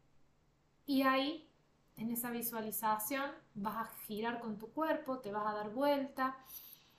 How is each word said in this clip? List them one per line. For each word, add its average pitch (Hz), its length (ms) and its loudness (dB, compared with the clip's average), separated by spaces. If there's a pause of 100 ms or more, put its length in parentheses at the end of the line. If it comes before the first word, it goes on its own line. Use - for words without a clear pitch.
(880)
Y 269 160 4
ahí, 269 480 2 (460)
en 226 160 -2
esa 240 180 -2
visualización, 233 1000 0 (240)
vas 214 220 -4
a 226 140 -4 (160)
girar 226 340 -2
con 220 160 -4
tu 214 160 -10
cuerpo, 294 460 2
te 202 140 -6
vas 214 140 0
a 214 60 2
dar 208 180 -2
vuelta, 269 680 2 (600)